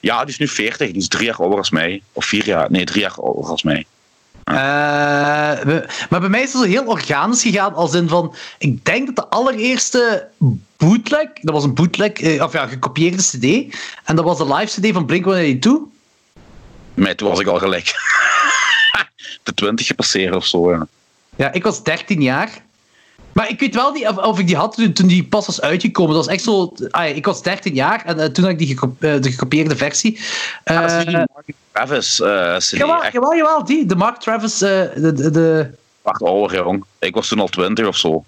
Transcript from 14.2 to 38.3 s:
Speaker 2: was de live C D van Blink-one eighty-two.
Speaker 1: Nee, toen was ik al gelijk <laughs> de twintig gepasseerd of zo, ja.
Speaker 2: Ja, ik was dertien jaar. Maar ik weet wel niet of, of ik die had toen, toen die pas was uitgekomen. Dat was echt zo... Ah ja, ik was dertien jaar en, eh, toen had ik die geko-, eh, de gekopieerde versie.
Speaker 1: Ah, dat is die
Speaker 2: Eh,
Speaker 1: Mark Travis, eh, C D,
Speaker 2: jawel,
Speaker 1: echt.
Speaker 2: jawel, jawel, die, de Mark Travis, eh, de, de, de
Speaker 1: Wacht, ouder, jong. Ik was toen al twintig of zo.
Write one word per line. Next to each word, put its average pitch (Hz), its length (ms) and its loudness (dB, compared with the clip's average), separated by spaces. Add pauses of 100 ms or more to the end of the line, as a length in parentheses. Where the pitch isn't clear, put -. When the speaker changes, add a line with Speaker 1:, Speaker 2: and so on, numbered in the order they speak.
Speaker 2:
was 160 140 2
de 139 160 0
live 202 260 -2
C 185 40 0
D 220 80 2
van 175 140 0
Blink-one 185 300 2
eighty-two. 170 540 2 (1040)
Speaker 1:
Nee, 98 200 0
toen 104 140 -2
was 90 120 2
ik 101 60 0
al 92 120 2
gelijk 90 360 -2 (720)
<laughs> - 760 -2
de - 120 -6
twintig 107 320 -2
gepasseerd 95 480 0
of 90 120 -2
zo, 87 260 2
ja. 82 140 -2 (500)
Speaker 2:
Ja, 135 160 -2
ik 175 100 -4
was 214 200 -2
dertien 160 400 -2
jaar. 139 280 0 (840)
Maar 226 160 0
ik 233 120 -6
weet 240 140 0
wel 262 180 2
niet 262 160 -2
of, 202 80 0
of 190 220 0
ik 185 80 2
die 170 100 2
had 214 180 -2
toen, 226 180 2
toen 185 140 4
die 175 180 6
pas - 220 0
was - 140 -6
uitgekomen. 170 540 2
Dat 160 100 2
was 175 100 -2
echt 185 100 -4
zo... 196 280 0 (180)
Ah 170 180 0
ja, 143 60 -4
ik 151 100 -6
was - 180 -2
dertien 185 320 -4
jaar 151 300 0
en, 165 160 -4
eh, 156 60 2
toen 156 180 2
had 190 80 2
ik 165 60 -2
die 160 100 0
geko-, 131 300 -2
eh, 151 220 2
de 131 100 0
gekopieerde 147 460 0
versie. 220 440 -2 (440)
Speaker 1:
Ah, 165 160 2
dat 170 100 2
is 170 140 0
die 170 120 -2
Speaker 2:
Eh, 170 60 2 (120)
Speaker 1:
Mark 147 120 -20 (260)
Travis, 120 480 -2
eh, 90 360 2
C 92 40 0
D, - 100 -2
Speaker 2:
jawel, 320 320 2
Speaker 1:
echt. - 100 -2
Speaker 2:
jawel, 269 220 2
jawel, 311 300 2
die, 262 220 2
de 180 100 0
Mark 220 240 0
Travis, 220 420 -2
eh, 190 200 2 (120)
de, 156 180 2
de, 143 180 0
de 160 400 4 (320)
Speaker 1:
Wacht, - 200 -2
ouder, 95 340 2
jong. 92 280 0 (140)
Ik 92 160 -4
was 110 140 -2
toen 107 120 0
al 95 80 0
twintig 104 380 0
of 95 100 0
zo. 80 320 0